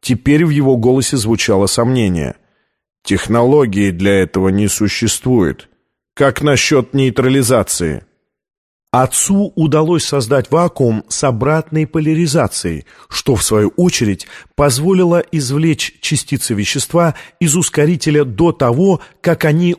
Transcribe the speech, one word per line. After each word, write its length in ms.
Теперь 440
в 60
его 260
голосе 400
звучало 500
сомнение. 680
«Технологии 880
для 300
этого 260
не 180
существует. 1000
Как 280
насчёт 520
нейтрализации?» 1080
Отцу 640
удалось 500
создать 460
вакуум 580
с 140
обратной 640
поляризацией, 1000
что, 260
в 80
свою 320
очередь, 500
позволило 760
извлечь 720
частицы 540
вещества 600
из 160
ускорителя 680
до 260
того, 500
как 240
они 340